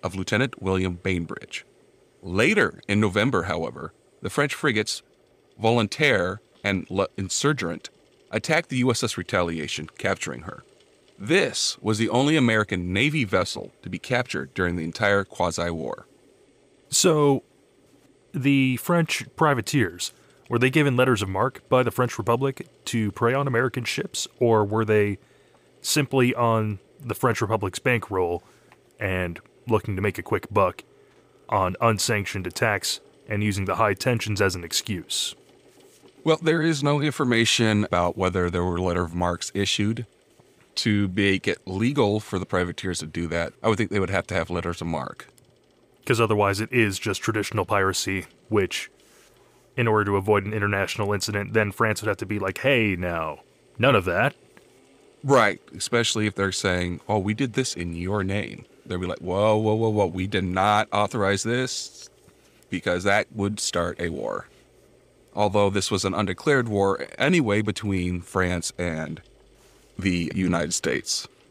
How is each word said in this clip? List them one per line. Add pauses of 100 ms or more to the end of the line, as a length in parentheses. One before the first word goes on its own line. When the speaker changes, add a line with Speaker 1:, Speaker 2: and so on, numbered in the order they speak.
Speaker 1:
of
Lieutenant
William
Bainbridge. (560)
Later
in
November,
however, (260)
the
French
frigates (560)
Volontaire (240)
and
L'Insurgent (420)
attacked
the
U
S
S
Retaliation, (100)
capturing
her. (520)
This
was
the
only
American
Navy
vessel (120)
to
be
captured
during
the
entire
Quasi-War. (800)
Speaker 2:
So, (880)
the
French (120)
privateers, (360)
were
they
given
letters
of
marque
by
the
French
Republic (200)
to
prey
on
American
ships, (140)
or
were
they (600)
simply
on (180)
the
French
Republic's
bankroll (560)
and (300)
looking
to
make
a
quick
buck (680)
on
unsanctioned
attacks (300)
and
using
the
high
tensions
as
an
excuse? (880)
Speaker 1:
Well,
there
is
no
information
about
whether
there
were
letter
of
marques
issued. (720)
To
make
it
legal
for
the
privateers
to
do
that, (100)
I
would
think
they
would
have
to
have
letters
of
marque. (760)
Speaker 2:
'Cause
otherwise
it
is
just
traditional
piracy, (220)
which, (840)
in
order
to
avoid
an
international
incident,
then
France
would
have
to
be
like,
"Hey,
now, (360)
none
of
that." (880)
Speaker 1:
Right, (160)
especially
if
they're
saying,
"Oh,
we
did
this
in
your
name." (200)
They'd
be
like,
"Whoa,
whoa,
whoa,
whoa,
we
did
not
authorize
this," (580)
because
that
would
start
a
war. (880)
Although
this
was
an
undeclared
war (100)
anyway
between
France
and (720)
the
United
States. (220)